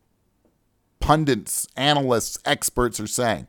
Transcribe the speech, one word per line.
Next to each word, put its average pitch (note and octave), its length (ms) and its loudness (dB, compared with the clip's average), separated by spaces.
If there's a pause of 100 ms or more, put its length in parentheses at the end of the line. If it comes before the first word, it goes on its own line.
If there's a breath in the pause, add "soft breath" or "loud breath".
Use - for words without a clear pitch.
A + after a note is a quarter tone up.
(1000)
pundits, D3 760 0
analysts, C3+ 680 0
experts B2 540 -2
are G#2+ 80 -6
saying. G#2+ 420 -2